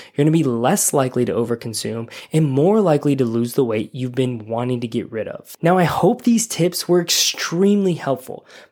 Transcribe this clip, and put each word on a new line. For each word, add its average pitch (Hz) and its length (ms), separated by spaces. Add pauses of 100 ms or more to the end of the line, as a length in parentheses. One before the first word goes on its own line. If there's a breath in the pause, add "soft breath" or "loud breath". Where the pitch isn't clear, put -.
(140 loud breath)
You're 143 120
gonna 160 120
be 160 60
less 127 480
likely 127 320
to 110 100
overconsume 113 800 (220 loud breath)
and 160 120
more 156 360
likely 147 340
to 135 80
lose 117 300
the 143 100
weight 113 320
you've 123 200
been 127 300
wanting 120 360
to 123 80
get 113 200
rid 107 200
of. - 320
Now, 175 160
I 180 80
hope 190 380
these 233 240
tips - 400
were 175 140
extremely 190 920
helpful, - 520 (260 loud breath)